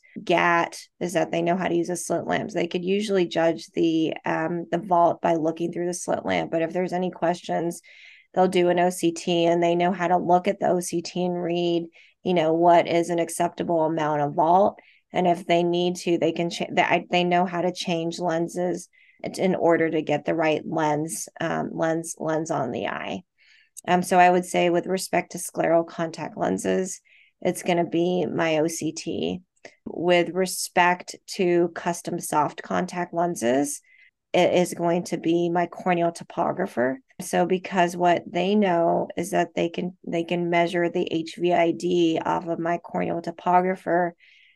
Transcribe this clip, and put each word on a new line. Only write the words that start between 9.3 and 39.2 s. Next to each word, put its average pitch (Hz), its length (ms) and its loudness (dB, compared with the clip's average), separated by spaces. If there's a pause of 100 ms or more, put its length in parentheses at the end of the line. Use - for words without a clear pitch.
and 170 180 2
they 170 120 4
know 175 180 2
how 175 160 -2
to 180 80 4
look 180 300 2
at 196 120 0
the - 80 0
O 180 140 2
C 175 200 -4
T 175 240 -4
and 175 160 -2
read, 170 440 0 (360)
you 180 140 0
know, 160 180 4
what 170 340 6
is 170 220 2
an 170 100 0
acceptable 175 640 -2
amount 151 360 0
of 143 140 -2
vault. 175 440 4 (340)
And 180 120 2
if 175 220 2
they 175 160 4
need 175 340 0
to, 170 200 0
they 165 160 0
can 170 160 -2
cha-, - 200 -6
they, 180 120 0
I, - 280 2
they 175 140 2
know 175 220 2
how 175 160 -4
to 180 100 0
change 170 480 -4
lenses 175 720 -4 (340)
in 185 320 0
order 165 340 2
to 156 120 -2
get 147 240 -2
the 165 100 0
right 156 300 0
lens, 156 640 -2 (100)
um, 160 320 -4
lens, 165 480 -4
lens 156 320 -2
on 139 200 -2
the - 160 -4
eye. - 340 -8 (680)
Um, 180 160 2
so 180 160 2
I 180 100 8
would 180 160 2
say 175 240 2
with 170 160 0
respect 185 460 -4
to 175 60 -10
scleral 165 500 0
contact - 500 -8
lenses, 190 640 -2 (400)
it's 180 220 -2
gonna 170 220 2
be 175 400 0
my 160 340 0
O 156 80 2
C 160 240 -4
T. 170 500 -6 (440)
With 175 440 2
respect 180 880 0 (200)
to 175 340 2
custom 170 500 -6
soft 151 420 -2
contact 180 520 -4
lenses, 226 680 0 (520)
it 170 200 4
is 175 200 2
going 175 320 0
to 170 120 -4
be 170 320 0
my 170 180 0
corneal 170 440 0
topographer. 202 880 -4 (240)
So 180 260 0
because 180 500 0
what 175 320 2
they 180 240 0
know 175 540 2 (100)
is 175 140 -4